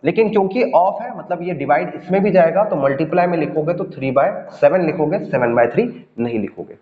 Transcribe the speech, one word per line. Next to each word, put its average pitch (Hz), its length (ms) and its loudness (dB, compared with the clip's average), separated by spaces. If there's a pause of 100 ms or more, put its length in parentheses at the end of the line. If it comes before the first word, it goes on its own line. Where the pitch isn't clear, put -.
लेकिन 202 260 2
क्योंकि 196 420 0
ऑफ 185 300 2
है 240 160 -10
मतलब 165 240 -6
ये 175 140 -6
divide 143 400 -2
इसमें 190 280 -2
भी 208 80 2
जाएगा, 170 320 4
तो 214 140 -2
multiply 156 500 0
में 175 100 -2
लिखोगे 151 360 -2
तो 156 140 -4
थ्री 135 240 -6
बाय 143 200 2 (200)
सेवन 170 340 2
लिखोगे, 156 360 -2
सेवन 120 340 0
बाय 120 120 4
थ्री 214 160 0 (360)
नहीं 117 200 -2
लिखोगे। 101 420 -10